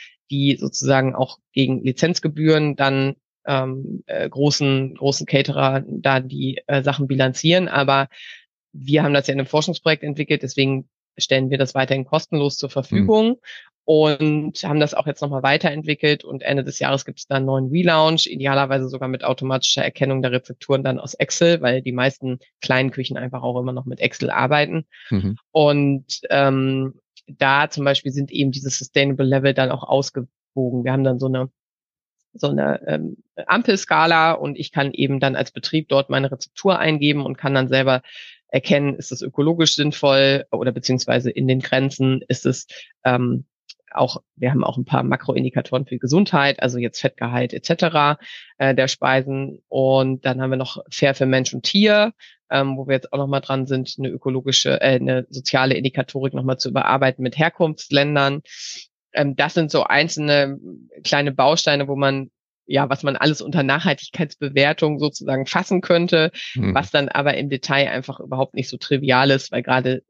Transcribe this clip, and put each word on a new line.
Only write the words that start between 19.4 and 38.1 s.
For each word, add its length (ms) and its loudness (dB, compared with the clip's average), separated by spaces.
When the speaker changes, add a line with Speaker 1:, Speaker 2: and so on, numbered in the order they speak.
Speaker 1:
Erkennung 380 -2
der 100 0
Rezepturen 540 -4
dann 140 -2
aus 160 -14
Excel, 460 2
weil 200 0
die 100 -6
meisten 480 -2
kleinen 300 0
Küchen 260 -6
einfach 260 -8
auch 160 -2
immer 140 -4
noch 100 -8
mit 160 -10
Excel 300 -2
arbeiten. 560 0
Speaker 2:
Mhm. 260 0
Speaker 1:
Und, 800 2
ähm, 640 2
da 420 2
zum 140 -6
Beispiel 300 0
sind 180 -4
eben 200 0
diese 180 -8
Sustainable 560 0
Level 280 2
dann 160 0
auch 140 -6
ausgewogen. 1040 -4
Wir 80 0
haben 100 0
dann 160 0
so 80 -2
eine, 220 -2
so 140 -4
eine, 400 0
ähm, 300 -4
Ampelskala 840 2
und 260 -4
ich 140 -10
kann 220 -2
eben 260 0
dann 160 0
als 160 -4
Betrieb 380 -4
dort 200 2
meine 220 -2
Rezeptur 480 -2
eingeben 460 0
und 120 -6
kann 160 -2
dann 140 2
selber 340 2